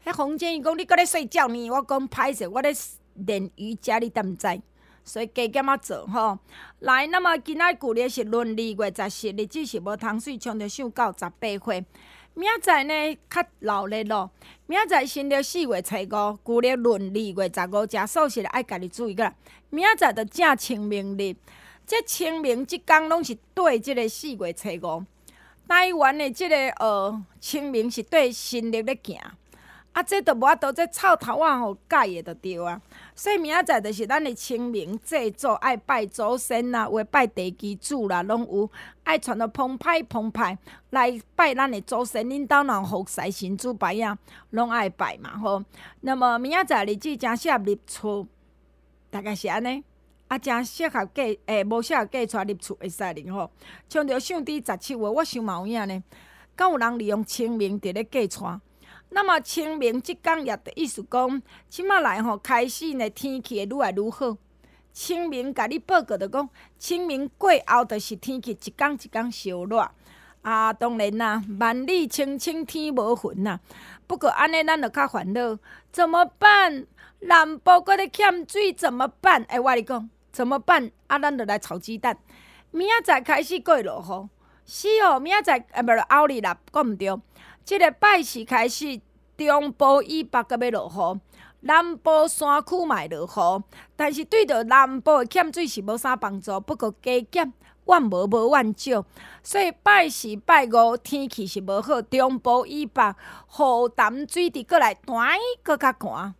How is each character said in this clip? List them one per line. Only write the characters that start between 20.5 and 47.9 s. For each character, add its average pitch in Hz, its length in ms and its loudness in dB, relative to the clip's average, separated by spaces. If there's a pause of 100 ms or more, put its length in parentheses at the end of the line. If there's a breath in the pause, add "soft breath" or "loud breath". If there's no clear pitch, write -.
清 214 260 -6
明 196 340 -6
日， 196 180 -4 (520 loud breath)
这 453 160 0
清 320 380 -4
明 262 260 0
即 359 120 -6
天 311 300 4
拢 330 140 2
是 247 120 -6 (200)
对 320 240 4
即 262 160 -4
个 240 140 -2
四 285 240 -10
月 180 200 -6
初 208 160 -10 (140)
五。 170 220 -6 (640 soft breath)
台 359 280 4
湾 285 240 4
的 285 120 -2
即 359 180 -6
个， 311 80 4
呃， 214 680 0 (180)
清 285 300 -6
明 233 200 0
是 226 120 -8
对 277 280 2
新 226 400 -6
历 226 120 -2
咧 240 200 -4
行。 - 160 -14 (720 soft breath)
啊， 349 100 -2
这 392 180 0
都 294 140 4
无 233 60 -4
法 285 160 6
度， 277 160 -2
这 330 160 0
臭 359 260 4
头 240 240 -4
仔 302 200 2
吼 220 140 -4 (140)
改 262 220 2
的 175 120 -8
就 165 140 -12
对 175 320 -8
啊。 175 160 -8 (320 loud breath)
所 - 180 -4
以 403 60 2
明 311 160 -2
仔 359 80 4
载 262 180 2
就 208 120 -6
是 214 120 -4
咱 269 180 0
的 262 120 -4
清 240 340 -6
明 202 300 -6
祭 254 320 -2
祖， 240 220 -2
爱 247 240 0
拜 233 280 -2
祖 220 320 -2
先 240 360 -2
啦， 226 180 0
有 220 80 0
的 214 60 0
拜 269 200 4
地 185 280 -4
基 202 240 -8
主 240 320 -4
啦， 180 160 0
拢 220 160 -2 (100)
有， 202 180 0 (360 loud breath)
爱 320 120 2
穿 240 220 -4
得 226 80 -2
澎 262 320 -4
湃 330 240 0
澎 226 300 -6
湃 190 260 -2 (320 loud breath)
来 247 260 2 (200)
拜 214 180 4
咱 269 160 0
的 208 120 -6
祖 247 220 -2
先。 233 220 -4
恁 277 180 -4
兜 285 200 4
若 269 100 0
有 196 100 -2
福 190 200 -4
财 - 260 -6
神 190 260 -6
主 247 160 -6
牌 190 300 -2
啊， 208 160 -4 (320 loud breath)
拢 233 180 -2
爱 226 200 0
拜 170 300 -6
嘛 - 200 -14
吼。 202 260 -2 (360 loud breath)
那 262 160 -2
么 240 240 2
明 262 100 -4
仔 349 140 2
载 226 200 2
日 208 120 -2
子 294 200 -6
真 233 200 -2
适 - 160 0
合 247 60 2
入 202 180 -2 (100)
厝， 202 400 -6 (840)